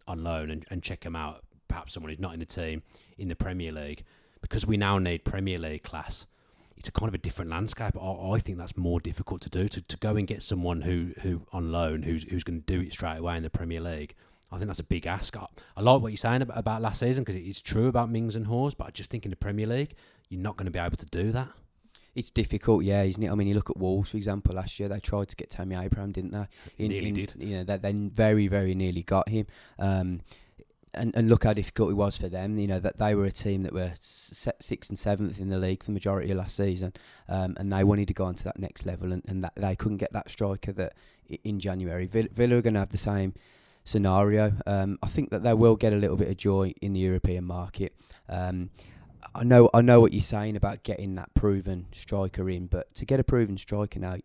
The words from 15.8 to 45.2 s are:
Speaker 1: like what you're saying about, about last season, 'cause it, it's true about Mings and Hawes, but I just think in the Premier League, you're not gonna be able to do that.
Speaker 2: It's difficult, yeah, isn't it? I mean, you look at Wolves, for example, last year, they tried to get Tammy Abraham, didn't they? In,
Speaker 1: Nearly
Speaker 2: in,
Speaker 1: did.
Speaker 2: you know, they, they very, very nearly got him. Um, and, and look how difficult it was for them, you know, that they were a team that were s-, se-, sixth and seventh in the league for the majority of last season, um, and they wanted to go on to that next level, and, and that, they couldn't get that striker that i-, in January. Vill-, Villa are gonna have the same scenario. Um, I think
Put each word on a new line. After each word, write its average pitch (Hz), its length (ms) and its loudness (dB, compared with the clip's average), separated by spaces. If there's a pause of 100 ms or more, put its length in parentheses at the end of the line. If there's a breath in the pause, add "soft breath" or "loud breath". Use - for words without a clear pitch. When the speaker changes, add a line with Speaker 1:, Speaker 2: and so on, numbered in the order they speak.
Speaker 1:
like 127 180 6
what 113 120 -2
you're 107 40 -8
saying 123 260 0
about, 120 140 -6
about 110 240 -4
last 110 200 -2
season, 127 240 0
'cause 104 100 -4
it, 92 60 -6
it's 92 200 -10
true 113 280 2
about 120 200 2
Mings 113 280 -2
and 113 100 -4
Hawes, 127 280 -2
but - 120 -10
I - 60 -14
just - 180 -14
think 110 160 -8
in 98 40 -4
the 90 60 -6
Premier 104 300 -4
League, 131 280 -2 (340 soft breath)
you're 92 120 -8
not 104 160 -6
gonna 92 140 -6
be 87 80 -4
able 85 180 -2
to 82 100 -14
do 95 260 -2
that. 127 160 -2 (640 soft breath)
Speaker 2:
It's - 200 -6
difficult, 104 500 2
yeah, 98 220 4
isn't 95 180 0
it? 98 80 -2
I 104 60 0
mean, 101 100 2
you 101 80 2
look 101 160 0
at - 60 -4
Wolves, 95 340 0
for 110 60 -6
example, 98 400 -2
last 95 240 -6
year, 101 80 -2
they 98 100 -4
tried 101 300 -2
to - 80 -12
get - 120 -12
Tammy 92 280 -6
Abraham, 98 340 -2
didn't 95 220 -6
they? 104 160 -6 (280 loud breath)
In, 107 140 -2
Speaker 1:
Nearly 98 200 -4
Speaker 2:
in, 101 40 -2
Speaker 1:
did. 101 240 -6
Speaker 2:
you 101 200 -6
know, 92 60 -6
they, 98 120 -2
they 101 160 -4
very, 104 560 2
very 95 260 2
nearly 90 300 -2
got 95 240 2
him. 107 180 -2 (320 loud breath)
Um, 92 440 0 (720 loud breath)
and, 113 220 -2
and 113 140 4
look 117 160 8
how 107 80 4
difficult 104 400 0
it - 20 0
was 101 220 2
for 92 120 -6
them, 95 300 -4
you 101 80 0
know, 95 140 0
that 95 160 -2
they 107 180 2
were 101 120 2
a 95 40 0
team 98 320 -2
that 90 100 -4
were 90 200 -4
s-, - 420 -14
se-, - 240 -4
sixth - 320 -8
and 101 80 -8
seventh 101 420 -2
in 95 100 -4
the 95 80 0
league 92 260 -2
for - 20 -10
the 107 60 -4
majority 98 400 -2
of 95 60 0
last 92 180 -6
season, 92 360 -2 (360 loud breath)
um, 92 320 -2
and 98 120 -4
they 98 120 4
wanted 101 240 6
to 95 60 -2
go 95 100 -2
on 92 100 -2
to - 80 -10
that - 160 -8
next - 260 -10
level, 92 280 -4
and, 90 160 -4
and 95 160 -4
that, 85 100 -8
they 95 220 -2
couldn't 107 220 -2
get - 140 -4
that 104 160 -6
striker 98 440 -4
that 95 220 -4 (360 soft breath)
i-, - 140 -8
in 104 160 -4
January. 90 480 -2
Vill-, 110 240 2
Villa 120 240 4
are 120 60 6
gonna 110 180 4
have 98 80 0
the 95 100 -4
same 98 360 0 (500 loud breath)
scenario. 104 680 4 (140)
Um, 98 340 0
I - 60 -6
think - 240 -2